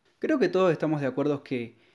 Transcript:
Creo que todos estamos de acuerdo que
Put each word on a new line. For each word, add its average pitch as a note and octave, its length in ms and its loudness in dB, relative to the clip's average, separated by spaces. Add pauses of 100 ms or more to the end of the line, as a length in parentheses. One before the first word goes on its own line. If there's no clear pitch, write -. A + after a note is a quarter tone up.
(180)
Creo D#4 220 0
que F#3 100 2
todos F#3 220 4
estamos D#3 300 -2
de C3+ 60 -2
acuerdo C#3+ 360 -2
que A#2+ 340 -8 (180)